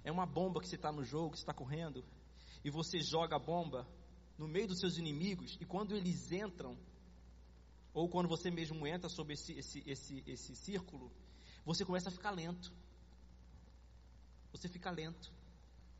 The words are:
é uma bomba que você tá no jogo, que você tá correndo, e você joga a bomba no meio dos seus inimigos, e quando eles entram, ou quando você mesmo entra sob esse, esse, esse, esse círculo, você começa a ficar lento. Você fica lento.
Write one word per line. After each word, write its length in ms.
é 80
uma 140
bomba 360
que 80
você 100
tá 120
no 140
jogo, 280
que 80
você 40
tá 80
correndo, 500
e 60
você 300
joga 360
a 20
bomba 480
no 100
meio 200
dos 120
seus 160
inimigos, 640
e 60
quando 280
eles 380
entram, 460
ou 160
quando 200
você 220
mesmo 360
entra 240
sob 240
esse, 180
esse, 340
esse, 400
esse 300
círculo, 560
você 180
começa 240
a 40
ficar 180
lento. 420
Você 160
fica 220
lento. 400